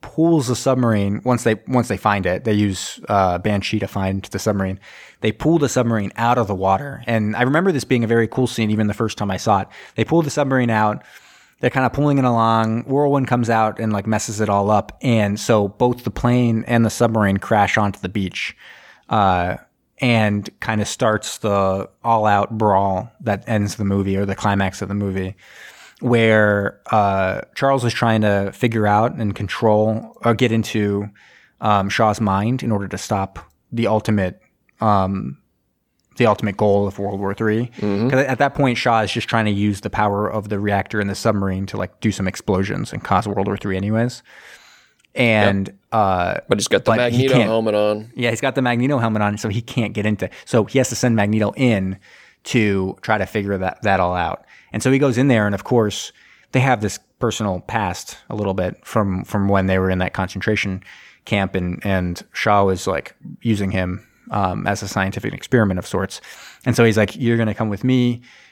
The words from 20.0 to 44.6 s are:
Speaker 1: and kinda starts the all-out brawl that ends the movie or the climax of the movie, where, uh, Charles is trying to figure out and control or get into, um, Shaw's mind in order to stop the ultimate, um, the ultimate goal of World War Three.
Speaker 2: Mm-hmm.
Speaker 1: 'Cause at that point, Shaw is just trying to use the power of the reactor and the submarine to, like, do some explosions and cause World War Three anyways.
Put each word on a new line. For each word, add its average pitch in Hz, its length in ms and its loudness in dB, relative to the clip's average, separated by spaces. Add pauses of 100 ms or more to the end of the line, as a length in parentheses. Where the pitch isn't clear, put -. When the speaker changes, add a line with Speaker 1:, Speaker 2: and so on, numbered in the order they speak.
Speaker 1:
and 107 480 2 (140)
kinda 107 240 -2
starts - 540 -2
the 98 500 0 (140)
all-out 107 560 2
brawl 98 520 2 (100)
that 104 260 -4
ends 104 300 -2
the 107 80 -2
movie 98 300 0
or 98 120 -2
the 95 80 -4
climax 98 480 -2
of 95 60 -8
the 98 40 -6
movie, 95 420 -4 (680)
where, 110 800 2 (120)
uh, 98 500 0 (140)
Charles 135 280 0
is 120 100 0
trying 110 280 0
to 101 300 0
figure 113 340 0
out 107 300 2
and 107 200 -4
control 107 880 0
or 117 120 2
get 117 160 2
into, 104 580 0 (520)
um, 101 280 0
Shaw's 107 320 2
mind 107 400 0
in 120 100 -2
order 101 160 -2
to 98 120 -8
stop 98 400 -4 (320)
the 117 160 -2
ultimate, 101 520 0 (400)
um, 98 600 0 (800)
the 120 100 4
ultimate 104 300 0
goal 101 300 2
of 95 120 -8
World 101 200 -6
War 98 140 -4
Three. 110 460 0
Speaker 2:
Mm-hmm. 104 300 0
Speaker 1:
'Cause 131 160 2
at 131 140 -2
that 139 140 2
point, 127 240 0
Shaw 117 240 2
is 101 100 -2
just - 160 -6
trying 113 180 0
to 107 60 0
use 101 300 0
the 104 80 -6
power 104 380 0
of 104 220 -6
the 104 100 -4
reactor 101 400 -2
and 101 100 -2
the 98 60 -6
submarine 98 520 -2
to, 107 100 -10
like, 92 220 -8
do 110 120 0
some 95 160 -2
explosions 95 640 -2
and - 100 -10
cause 95 240 0
World 98 200 -2
War 101 100 -2
Three 98 200 -6
anyways. 110 440 -2 (920)